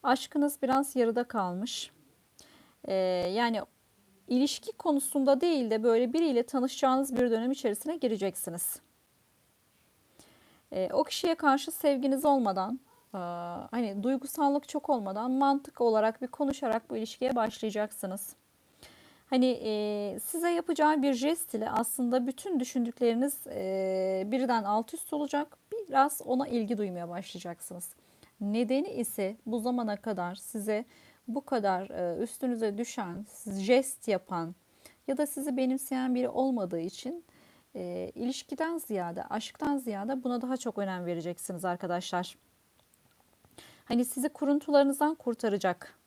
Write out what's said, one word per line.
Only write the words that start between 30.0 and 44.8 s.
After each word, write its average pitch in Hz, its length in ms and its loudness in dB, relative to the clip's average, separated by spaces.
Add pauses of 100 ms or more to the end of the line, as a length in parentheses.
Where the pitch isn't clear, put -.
size 214 500 -4 (440)
bu 247 160 -4
kadar, 196 460 0
e, 175 320 -2
üstünüze 226 560 -2
düşen, 208 480 -6 (200)
jest 214 640 2
yapan 180 460 -2 (520)
ya 277 100 -2
da 294 100 2
sizi 277 300 -4
benimseyen 262 580 0
biri 247 140 0
olmadığı 214 520 0
için, 262 440 -8 (500)
e, 180 400 -6
ilişkiden 311 640 -4
ziyade, 180 460 -4
aşktan 285 540 -4
ziyade 240 460 -4
buna 247 180 -2
daha 254 140 -2
çok 247 220 -6
önem 185 280 -4
vereceksiniz 175 580 -6
arkadaşlar. 180 720 -2 (1500)
Hani 240 200 2
sizi 262 240 -2
kuruntularınızdan 285 840 4